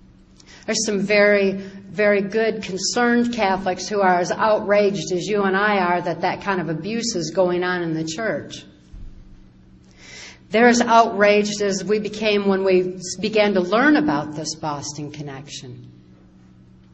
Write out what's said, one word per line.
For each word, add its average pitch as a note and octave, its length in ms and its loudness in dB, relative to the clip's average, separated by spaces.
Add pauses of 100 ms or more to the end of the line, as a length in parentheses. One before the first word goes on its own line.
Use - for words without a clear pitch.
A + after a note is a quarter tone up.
(640)
There's A3 200 -2
some G#3 140 -2
very, G3+ 540 4
very G3+ 680 0
good, A3 420 -2
concerned A#3+ 680 0
Catholics F#3+ 560 -2
who G#3 100 -2
are F#3 200 4
as F3+ 120 -2
outraged G3 800 0
as E3+ 160 -4
you G3+ 160 0
and F#3+ 140 0
I G#3 220 2
are F3+ 200 0
that E3 220 -4
that F3 220 -2
kind F#3+ 180 -2
of D#3+ 80 -4
abuse G3+ 460 -6
is D#3 160 -6
going F3+ 320 0
on F3+ 180 -2
in E3 120 -4
the D#3+ 120 -4
church. E3 580 -6 (1900)
They're A#3 160 6
as A#3+ 120 6
outraged G#3 840 4
as G3 220 -2
we G#3+ 160 0
became G#3 480 -2
when F#3+ 160 2
we F#3 320 2
s-, - 240 -12
began G#3 360 2
to F#3 60 2
learn C4+ 360 4
about D3 380 -2
this D#3 200 -10
Boston D3 560 -8
connection. C3+ 800 -16 (1040)